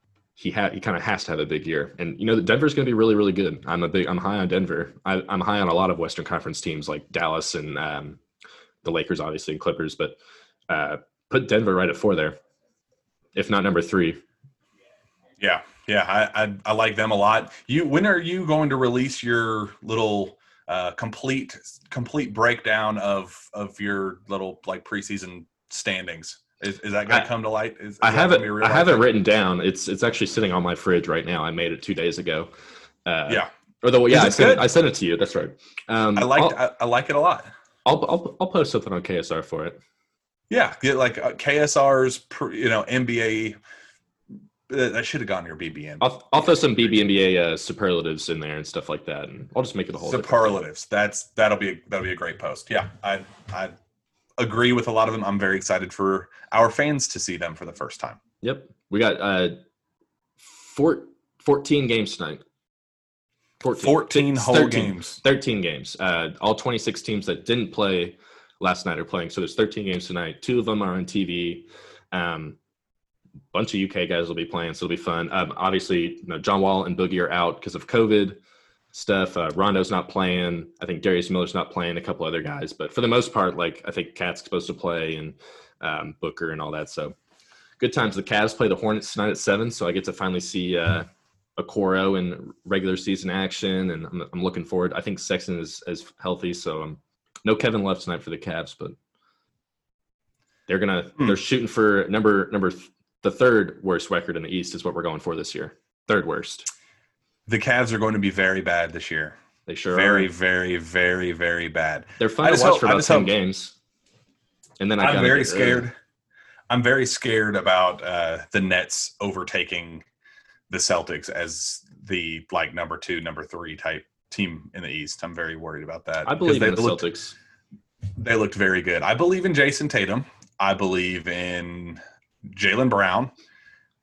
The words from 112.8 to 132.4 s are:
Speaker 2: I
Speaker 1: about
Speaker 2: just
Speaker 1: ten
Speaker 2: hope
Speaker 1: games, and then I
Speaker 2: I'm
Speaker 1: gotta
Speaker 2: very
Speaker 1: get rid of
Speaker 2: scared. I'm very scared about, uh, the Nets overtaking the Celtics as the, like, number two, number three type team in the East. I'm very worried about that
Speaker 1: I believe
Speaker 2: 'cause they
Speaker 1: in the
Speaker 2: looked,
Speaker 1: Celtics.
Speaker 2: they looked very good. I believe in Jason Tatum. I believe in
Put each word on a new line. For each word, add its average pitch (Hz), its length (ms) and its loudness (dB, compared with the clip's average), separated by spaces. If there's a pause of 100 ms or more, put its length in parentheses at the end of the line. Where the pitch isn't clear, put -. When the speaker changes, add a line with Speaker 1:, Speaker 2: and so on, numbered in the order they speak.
Speaker 2:
I - 40 6
Speaker 1:
about - 80 6
Speaker 2:
just 151 100 0
Speaker 1:
ten 151 100 8
Speaker 2:
hope 90 80 2
Speaker 1:
games, 95 480 0 (1040)
and 98 100 0
then 104 100 2
I 95 80 4
Speaker 2:
I'm - 80 4
Speaker 1:
gotta 98 120 4
Speaker 2:
very 131 160 6
Speaker 1:
get 101 100 -4
rid 98 80 2
of 123 60 4
Speaker 2:
scared. 123 260 2 (760)
I'm 123 120 2
very 127 240 4
scared 110 520 0
about, 92 460 2
uh, 85 340 -2 (140)
the 101 100 0
Nets - 580 -2
overtaking 90 840 -6 (680)
the 92 80 -6
Celtics 82 520 -2
as - 520 -8 (240)
the, 82 480 -6
like, 82 200 -2
number 82 240 -8
two, 87 220 -6
number 80 240 -10
three 82 320 -14
type 80 300 -8 (240)
team 82 440 -8
in 92 100 -14
the 73 60 -10
East. 76 320 -10
I'm 85 140 -10
very 82 220 -8
worried 78 260 -12
about 80 220 -14
that 80 240 -4
Speaker 1:
I 147 60 0
believe 165 180 2
Speaker 2:
'cause 135 80 0
they 110 80 4
Speaker 1:
in 90 60 0
the 110 60 0
Speaker 2:
looked, 107 220 0
Speaker 1:
Celtics. - 320 -6 (800)
Speaker 2:
they 117 180 0
looked 107 200 0
very 95 260 2
good. 85 220 0
I 101 100 4
believe 175 320 2
in 180 80 0
Jason 143 360 2
Tatum. 110 360 0 (340)
I 98 140 4
believe 90 540 -2
in 87 720 -6 (560)